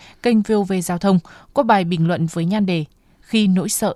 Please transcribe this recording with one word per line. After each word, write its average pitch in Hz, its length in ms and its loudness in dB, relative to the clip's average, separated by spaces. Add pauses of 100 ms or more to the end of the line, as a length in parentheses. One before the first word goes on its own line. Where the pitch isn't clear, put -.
(220)
kênh 226 200 2
V 220 100 -4
O 208 100 2
V 190 100 -6 (120)
Giao 175 140 -4
thông, 190 200 2 (340)
qua 285 120 0
bài 208 200 2
bình 170 220 0
luận 165 200 0
với 165 180 -6
nhan 202 220 0
đề 170 180 -2 (360)
Khi 220 260 0
nỗi 185 220 0
sợ 214 280 -2